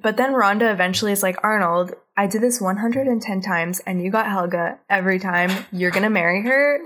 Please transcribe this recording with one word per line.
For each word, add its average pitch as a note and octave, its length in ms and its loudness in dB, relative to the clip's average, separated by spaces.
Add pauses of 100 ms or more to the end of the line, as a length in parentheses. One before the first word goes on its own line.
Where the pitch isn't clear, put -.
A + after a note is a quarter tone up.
But G#3+ 160 0
then B3+ 160 2
Rhonda G#3+ 380 4
eventually G#3 400 0
is G3 120 0
like, F#3 200 0
"Arnold, F3+ 500 0 (220)
I G3+ 120 2
did G#3+ 140 -2
this A#3+ 200 0
one F#3+ 160 0
hundred A#3+ 300 0
and A#3 140 0
ten F#3+ 200 -4
times F3+ 440 -2
and F3+ 160 -2
you F#3 80 -2
got A3 180 0
Helga F3 520 -2 (100)
every F#3+ 300 2
time. F3+ 320 0 (200)
You're F3+ 200 -2
gonna G3 180 0
marry F#3 340 0
her. C#4+ 420 2